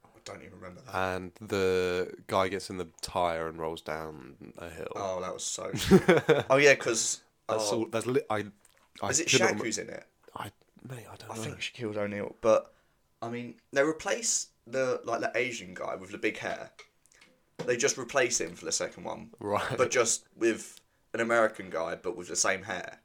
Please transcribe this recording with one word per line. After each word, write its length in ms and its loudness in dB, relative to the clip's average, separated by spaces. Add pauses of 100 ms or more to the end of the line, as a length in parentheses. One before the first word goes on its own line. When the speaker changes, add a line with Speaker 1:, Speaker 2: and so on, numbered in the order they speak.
Speaker 1:
I 200 -20
don't 180 -12
even 160 -20
remember 240 -16
that. 120 -16 (220)
Speaker 2:
And 240 -8
the 720 2 (140)
guy 220 2
gets 220 -6
in 80 -6
the 100 -6 (120)
tyre 480 0
and 100 -10
rolls 240 -4
down 520 -8 (240)
a 100 -12
hill. 260 -10
Speaker 1:
Oh, 260 -4
that 140 -6
was 100 -10
so 260 -6 (720)
Speaker 2:
<laughs> 60 -2
Speaker 1:
Oh, 60 8
yeah, 180 10
'cause, 480 -2 (260)
Speaker 2:
That's 240 0
Speaker 1:
oh. 80 2
Speaker 2:
all, 60 0
that's 200 -2
li-, 240 2
I, 140 0 (580)
I 60 -2
Speaker 1:
Is 120 4
it 100 -2
Speaker 2:
couldn't 180 6
Speaker 1:
Shaq 100 2
Speaker 2:
remem- 60 -4
Speaker 1:
who's 140 -4
in 100 -8
it? 160 -12 (320)
Speaker 2:
I, 140 -10 (380)
mate, 240 -12
I 40 -18
don't 140 -18
Speaker 1:
I 60 -8
Speaker 2:
know. 60 -6
Speaker 1:
think 160 -8
Shaquille 380 -6
O'Neal. 440 -4
But, 320 6 (480)
I 80 -8
mean, 280 -8 (160)
they 100 4
replace 680 0 (180)
the, 380 0
like, 160 -2
the 140 -2
Asian 400 -4
guy 220 -4
with 160 -12
the 60 -10
big 200 0
hair. 320 -6 (960)
They 100 2
just 220 2
replace 420 0
him 140 -6
for 100 -18
the 80 -4
second 320 -4
one. 260 -8 (100)
Speaker 2:
Right. 360 -2
Speaker 1:
But 140 2
just 340 2 (120)
with 440 0 (340)
an 60 -2
American 480 2
guy, 280 -2
but 200 -6
with 120 -12
the 80 -4
same 260 2
hair. 420 -8